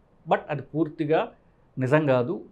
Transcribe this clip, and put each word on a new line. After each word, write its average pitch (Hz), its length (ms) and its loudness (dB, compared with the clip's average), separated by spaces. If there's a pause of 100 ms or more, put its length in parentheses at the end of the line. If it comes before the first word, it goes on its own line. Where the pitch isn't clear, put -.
(300)
But 202 80 2 (120)
అది 139 120 -6
పూర్తిగా 156 680 -2 (460)
నిజం 139 280 2
కాదు, 127 460 0